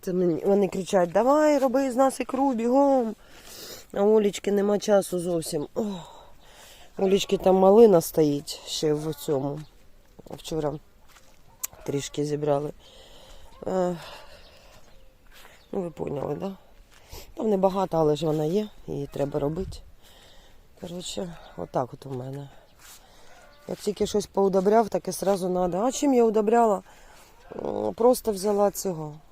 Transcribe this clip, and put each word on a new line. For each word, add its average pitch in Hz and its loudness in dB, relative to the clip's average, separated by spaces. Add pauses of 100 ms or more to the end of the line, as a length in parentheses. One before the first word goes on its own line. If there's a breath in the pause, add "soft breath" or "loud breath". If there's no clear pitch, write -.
Це 190 -6
мені, 175 0
вони 196 2
кричать: 175 0
«Давай, 285 4
роби 262 0
з 226 -6
нас 269 2
ікру, 269 0
бігом!» 247 2 (760 loud breath)
А - -2
у 214 6
Олічки 202 0
нема 202 2
часу 196 0
зовсім. 165 -4
О, - -4 (1160 loud breath)
у - -2
Олічки 190 2
там 190 4
малина 196 8
стоїть 147 -2
ще - -2
в 151 -6
цьому. 143 -4 (720)
Вчора 151 -6 (1120)
трішки 143 -6
зібрали. 147 -2 (960 loud breath)
Е, 180 -2 (1800 loud breath)
ну, 196 -4
ви 175 -6
поняли, 147 -6
да? 190 -8 (800 loud breath)
Там 220 -2
небагато, 190 0
але 151 4
ж 147 -4
вона 156 0
є, 208 -2 (180)
її 143 -6
треба 143 -4
робити. 160 -4 (1040 soft breath)
Коротше, 175 -10 (200 loud breath)
отак 156 -6
от - -18
у 139 -14
мене. 135 -10 (1160 loud breath)
Як - -8
тільки 208 -4
щось 208 -2
поудобряв, 196 2
так - -4
і 190 -6
сразу 185 -2
надо. 180 -2
А 233 0
чим 277 0
я 240 6
удобряла? 220 2 (720 loud breath)
М, - -4
просто 233 2
взяла 202 0
цього. 160 -8 (180)